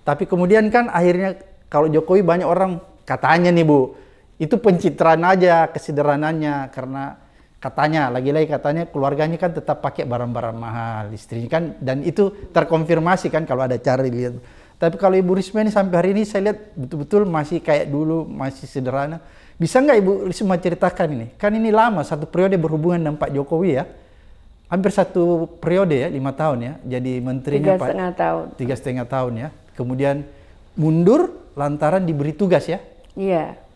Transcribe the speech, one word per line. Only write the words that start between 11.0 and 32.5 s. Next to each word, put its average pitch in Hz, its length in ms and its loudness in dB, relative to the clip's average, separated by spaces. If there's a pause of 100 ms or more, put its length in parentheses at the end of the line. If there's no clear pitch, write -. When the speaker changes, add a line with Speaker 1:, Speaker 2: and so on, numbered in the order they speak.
Speaker 1:
istrinya 117 400 -10
kan, 165 140 0 (160)
dan 131 240 -4
itu 190 280 0 (200)
terkonfirmasi 165 800 0
kan 160 120 -2
kalau 131 220 -2
ada 127 120 -2
cara 131 260 0
dilihat. 123 360 -4 (380)
Tapi 170 200 0
kalau 190 180 2
Ibu 185 180 2
Risma 196 300 -2
ini 214 80 2
sampai 190 260 0
hari 180 160 2
ini 214 120 0
saya 208 280 -2
lihat 214 60 -6 (160)
betul-betul 147 500 -2
masih 160 340 -2
kayak 151 300 0
dulu, 156 360 -2
masih 135 420 -8
sederhana. 139 520 -6 (360)
Bisa 165 240 0
nggak 277 180 6
Ibu 196 160 4 (140)
Risma 185 300 -2
ceritakan 175 520 0
ini? 120 180 -6 (120)
Kan 208 160 0
ini 226 160 0
lama, 214 320 4
satu 151 240 -6
periode 185 280 2
berhubungan 160 460 0
dengan 151 160 -2
Pak 143 140 -4
Jokowi 156 420 0
ya. 135 120 0 (840)
Hampir 185 240 0
satu 175 560 2 (100)
periode 175 380 0
ya, 135 160 0
lima 135 200 -4
tahun 143 280 -2
ya, 120 140 -8 (180)
jadi 127 280 -4
menterinya 131 520 -2
Speaker 2:
Tiga 185 60 4
Speaker 1:
Pak 180 100 -2
Speaker 2:
setengah 185 260 -4
tahun. 165 320 -2 (120)
Speaker 1:
Tiga 131 180 -4
setengah 123 320 -6
tahun 127 320 -4
ya. 135 100 -8 (240)
Kemudian 131 440 -2 (580)
mundur 170 460 4 (340)
lantaran 151 480 0
diberi 151 300 -2
tugas 170 340 2